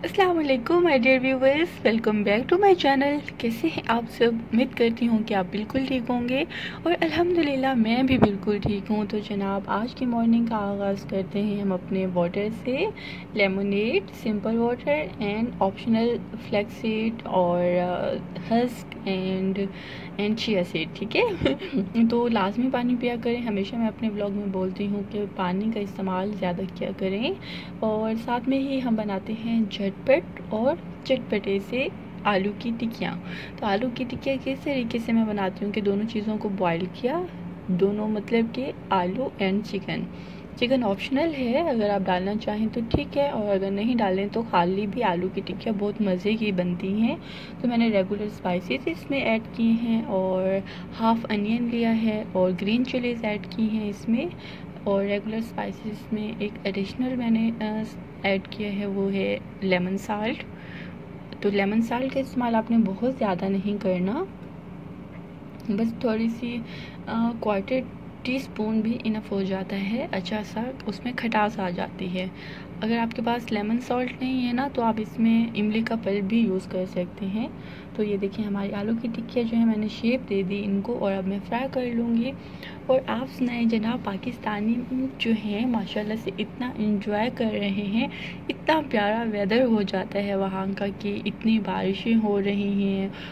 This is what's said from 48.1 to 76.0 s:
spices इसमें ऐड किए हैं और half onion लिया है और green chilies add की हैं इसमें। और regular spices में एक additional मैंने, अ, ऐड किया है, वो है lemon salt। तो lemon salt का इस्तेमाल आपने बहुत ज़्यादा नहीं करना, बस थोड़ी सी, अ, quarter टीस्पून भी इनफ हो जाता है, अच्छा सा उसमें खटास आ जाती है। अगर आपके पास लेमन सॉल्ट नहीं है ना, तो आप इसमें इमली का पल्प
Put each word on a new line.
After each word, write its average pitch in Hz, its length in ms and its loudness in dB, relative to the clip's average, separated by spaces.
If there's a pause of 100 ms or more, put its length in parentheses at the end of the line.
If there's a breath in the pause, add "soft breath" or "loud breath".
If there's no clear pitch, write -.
spices 185 600 -2
इसमें 277 340 -2
ऐड 226 200 2
किए 226 300 2
हैं 226 320 2
और 190 580 2 (300 loud breath)
half 226 320 2
onion 226 460 2
लिया 233 200 2
है 220 340 2
और 185 280 2
green 214 320 2
chilies 240 400 -2
add 208 220 -2
की 220 200 0
हैं 214 240 0
इसमें। 233 400 0 (560 loud breath)
और 196 180 4
regular 208 360 -2
spices 208 720 -6
में 214 280 -4
एक 208 120 -2 (140)
additional 202 500 -2
मैंने, 226 360 2 (100)
अ, 214 220 -2 (420)
ऐड 196 200 2
किया 208 240 -6
है, 202 160 -2
वो 196 220 0
है 196 320 0 (220)
lemon 185 340 2
salt। 214 460 -2 (1000 loud breath)
तो 202 80 4
lemon 202 300 2
salt 247 340 -2
का 269 60 2
इस्तेमाल 240 340 0
आपने 226 240 4
बहुत 220 380 2
ज़्यादा 196 320 0
नहीं 196 300 0
करना, 196 480 0 (1400)
बस 226 240 0 (100)
थोड़ी 226 240 2
सी, 240 280 -4 (520 loud breath)
अ, 233 240 0 (100)
quarter 214 420 0 (400)
टीस्पून 220 580 -2
भी 233 240 0
इनफ 214 260 -2
हो 196 100 0
जाता 190 340 -2
है, 208 360 -2
अच्छा 208 300 -2
सा 226 300 -4 (160)
उसमें 240 260 -6
खटास 214 440 2
आ 185 120 -2
जाती 185 360 -4
है। 185 240 -4 (520 loud breath)
अगर 233 160 0
आपके 233 240 -2
पास 240 300 -2
लेमन 214 260 0
सॉल्ट 247 340 -2 (100)
नहीं 262 180 0
है 240 120 0
ना, 269 160 0
तो 262 140 0
आप 220 180 2
इसमें 226 540 4
इमली 214 280 2
का 226 140 0
पल्प 202 280 0